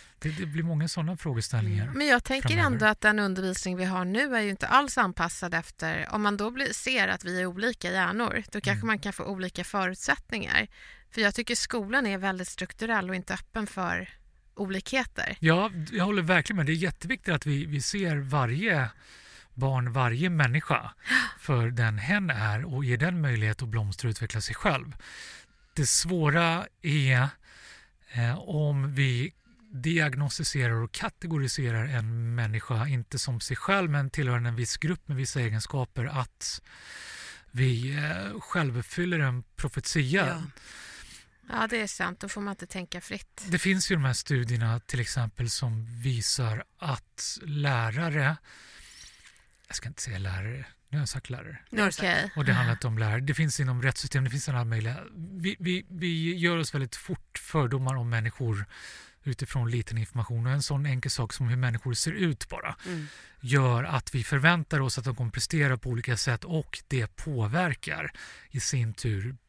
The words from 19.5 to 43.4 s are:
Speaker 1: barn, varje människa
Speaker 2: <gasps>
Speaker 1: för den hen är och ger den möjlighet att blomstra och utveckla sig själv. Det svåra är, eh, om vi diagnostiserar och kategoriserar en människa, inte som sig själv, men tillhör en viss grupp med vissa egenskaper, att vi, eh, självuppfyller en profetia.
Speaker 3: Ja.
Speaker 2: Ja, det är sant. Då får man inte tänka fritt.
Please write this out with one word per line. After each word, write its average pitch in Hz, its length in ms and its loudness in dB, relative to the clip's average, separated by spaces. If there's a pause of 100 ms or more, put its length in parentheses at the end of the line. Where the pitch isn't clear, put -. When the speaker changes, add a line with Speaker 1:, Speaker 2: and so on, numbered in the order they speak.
Speaker 1:
barn, 127 380 2
varje 127 380 2
människa 147 600 2 (260)
Speaker 2:
<gasps> - 240 0
Speaker 1:
för 120 300 2
den 113 280 2
hen 175 320 2
är 110 440 0
och 139 100 -2
ger 123 120 2
den 170 240 2
möjlighet 113 420 2
att 120 60 -4
blomstra 110 400 0
och - 20 0
utveckla 110 300 -4
sig 117 140 -4
själv. - 420 0 (800)
Det 143 120 4
svåra 165 800 4 (160)
är, 135 460 6 (840)
eh, 120 260 0
om 147 560 0
vi 135 400 2 (500)
diagnostiserar 143 880 2 (100)
och 117 100 -4
kategoriserar 135 920 -2
en 117 500 -2
människa, 113 540 0
inte 131 300 -2
som 120 220 -2
sig - 160 -4
själv, 190 340 2
men 143 200 2
tillhör 127 260 0
en 117 200 0
viss 120 200 -2
grupp 170 320 -2
med 143 80 -2
vissa 131 240 -2
egenskaper, 117 640 -2
att - 580 -4 (880)
vi, 127 460 0
eh, 170 440 -4
självuppfyller 165 800 -2
en 127 240 0 (140)
profetia. 143 720 0
Speaker 3:
Ja. 165 140 -4 (1080)
Speaker 2:
Ja, 226 220 0
det 233 100 0
är 214 60 -2
sant. 180 340 -4
Då 202 80 -8
får 202 120 -6
man 202 120 -4
inte 180 140 -10
tänka 180 340 -8
fritt. - 480 -12